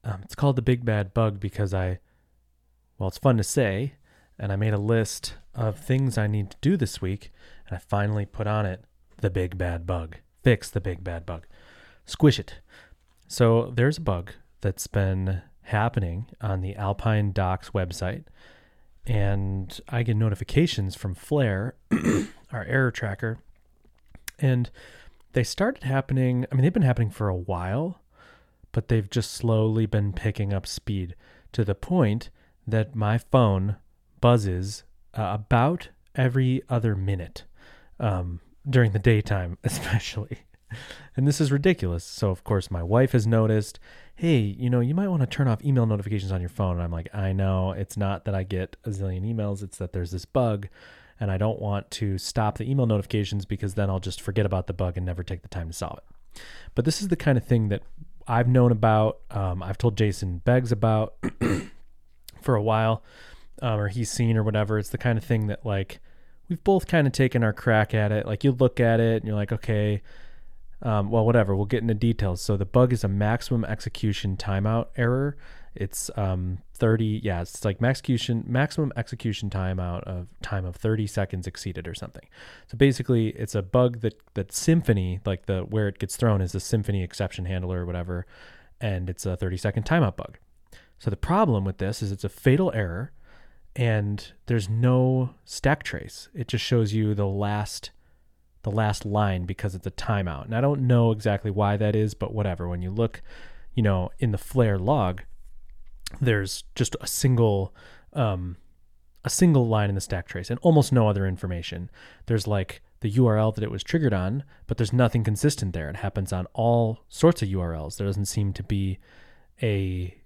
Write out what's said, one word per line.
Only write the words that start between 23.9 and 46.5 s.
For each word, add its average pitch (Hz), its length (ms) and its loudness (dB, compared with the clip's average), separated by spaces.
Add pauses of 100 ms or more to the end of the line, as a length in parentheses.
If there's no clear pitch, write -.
and 127 320 2 (640)
they 127 120 2
started 226 400 -2
happening, 131 680 0
I 139 40 -4
mean, 127 80 4
they've 175 100 4
been 220 80 2
happening 120 280 4
for 104 200 -2
a 92 60 0
while, 95 680 -4 (720)
but - 160 -2
they've 107 200 2
just - 220 -2
slowly 110 540 2
been 101 260 0
picking 101 400 -2
up 98 160 -4
speed 92 480 -6 (380)
to 117 100 0
the 98 100 0
point 123 560 0 (380)
that 110 260 0
my 110 240 0
phone 104 600 4 (420)
buzzes, 101 640 2 (300)
uh, 101 200 -2
about 120 560 2 (240)
every 131 540 2
other 113 260 0
minute, 95 520 -4 (560)
um, 90 400 -2 (280)
during 120 220 6
the 101 80 0
daytime 101 600 2
<laughs> - 40 -20
especially. - 760 -4 (760)
And 131 100 2
this 143 140 2
is 139 140 4
ridiculous. 139 500 0
So, - 280 -2
of - 120 -4
course, - 280 0
my 85 120 -4
wife 117 280 4
has 110 160 2
noticed, 110 500 2 (380)
"Hey, 165 240 4
you 110 300 -2
know, 123 100 4
you 127 160 0
might 196 140 0
wanna 151 160 2
turn 135 240 0
off 110 140 0
email 131 220 4
notifications 101 460 -2
on 92 80 0
your 90 100 -4
phone." 92 260 -2